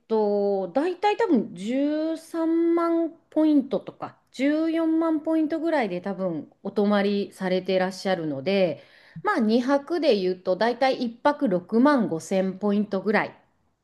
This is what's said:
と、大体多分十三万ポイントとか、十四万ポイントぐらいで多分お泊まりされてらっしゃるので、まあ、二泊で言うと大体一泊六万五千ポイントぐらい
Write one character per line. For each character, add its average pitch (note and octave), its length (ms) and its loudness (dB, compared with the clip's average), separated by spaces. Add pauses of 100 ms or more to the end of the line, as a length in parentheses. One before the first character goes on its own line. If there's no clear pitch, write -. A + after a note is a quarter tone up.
と、 G3+ 600 0
大 D#4+ 300 -2
体 G#4 180 2
多 A#4 100 0
分 B3 260 2
十 C#4+ 640 -2
三 E4 600 -2
万 E4 360 0 (180)
ポ D#4 140 0
イ D4+ 100 4
ン C#4 140 2
ト F#3+ 120 -4
と - 120 -12
か、 - 280 -14 (100)
十 D4+ 400 0
四 D#4+ 300 0
万 D#4+ 180 0
ポ D#4+ 180 -2
イ D#4+ 60 2
ン D4+ 60 0
ト E4 100 -4
ぐ D#4+ 140 -2
ら C#4+ 100 2
い G#3+ 60 -2
で F3+ 120 -6
多 G3 140 -6
分 E3+ 340 -6 (140)
お G3 80 -8
泊 G3+ 160 0
ま G#3 160 4
り G3+ 300 -2
さ F#3 160 -6
れ F#3 120 2
て F#3 160 0
ら F#3 120 2
っ - 20 -6
し F#3+ 180 -6
ゃ F#3+ 60 2
る E3 140 -2
の C3+ 160 -6
で、 F#3 360 0 (440)
ま G#4 140 2
あ、 - 20 2
二 A3+ 200 4
泊 C#4+ 380 0
で C#4+ 180 4
言 F#3 180 0
う - 20 -4
と F#3 180 -2
大 A#3 240 0
体 C4 240 0
一 A#3 80 -2
泊 D4 380 0
六 F3+ 320 0
万 C4 260 4
五 D#3+ 140 -4
千 F#3+ 360 -2
ポ G#3 160 -2
イ G3+ 60 0
ン G#3 80 0
ト G3 140 -4
ぐ F#3+ 120 0
ら F#3+ 120 2
い - 120 -10 (460)